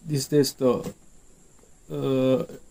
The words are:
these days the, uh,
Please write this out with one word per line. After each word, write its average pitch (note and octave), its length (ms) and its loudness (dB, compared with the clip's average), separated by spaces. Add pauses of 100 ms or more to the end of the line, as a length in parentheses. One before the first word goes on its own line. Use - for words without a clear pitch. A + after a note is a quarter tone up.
these D3 200 -4
days C#3+ 260 2
the, A2 400 -2 (960)
uh, C3 540 0 (260)